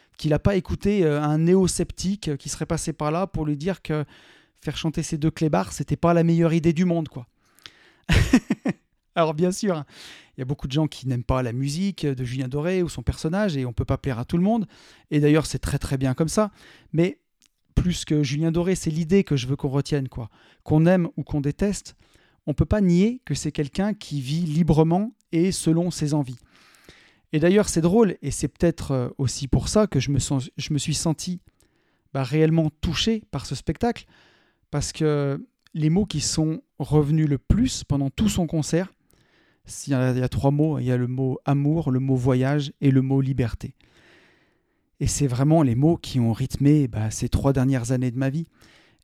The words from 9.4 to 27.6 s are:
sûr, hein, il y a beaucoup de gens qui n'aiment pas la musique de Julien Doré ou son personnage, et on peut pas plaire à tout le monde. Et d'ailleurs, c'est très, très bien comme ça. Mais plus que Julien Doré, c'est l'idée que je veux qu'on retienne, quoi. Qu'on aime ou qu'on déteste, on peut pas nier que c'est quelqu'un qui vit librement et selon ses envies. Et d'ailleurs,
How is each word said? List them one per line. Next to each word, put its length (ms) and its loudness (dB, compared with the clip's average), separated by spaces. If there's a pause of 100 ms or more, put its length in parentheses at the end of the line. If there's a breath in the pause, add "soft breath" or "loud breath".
sûr, 260 -2
hein, 80 -8 (500 loud breath)
il 60 -10
y 20 -4
a 20 -6
beaucoup 220 -6
de 40 -6
gens 160 0
qui 200 -8
n'aiment 160 -2
pas 180 0
la 100 -4
musique 540 -4
de 180 -4
Julien 240 -6
Doré 360 -2
ou 60 -4
son 120 -12
personnage, 560 -2
et 80 -2
on 80 -6
peut 120 -4
pas 120 0
plaire 220 -4
à 60 -4
tout 120 -2
le 60 4
monde. 220 2 (460 loud breath)
Et 80 2
d'ailleurs, 260 4
c'est 140 -6
très, 200 -2
très 180 -4
bien 160 0
comme 160 0
ça. 220 0 (420 loud breath)
Mais 260 0 (560)
plus 300 0
que 180 0
Julien 280 -2
Doré, 240 0
c'est 140 -4
l'idée 340 2
que 120 -2
je 120 -2
veux 80 -2
qu'on 140 -4
retienne, 400 -2
quoi. 200 -10 (340 soft breath)
Qu'on 220 4
aime 320 4
ou 60 -6
qu'on 180 -4
déteste, 540 -4 (540 soft breath)
on 60 0
peut 100 2
pas 160 2
nier 440 4
que 100 -4
c'est 160 -6
quelqu'un 420 -4
qui 280 -8
vit 200 -4
librement 720 2 (180)
et 200 2
selon 400 0
ses 240 -2
envies. 240 -4 (920 soft breath)
Et 80 0
d'ailleurs, 300 4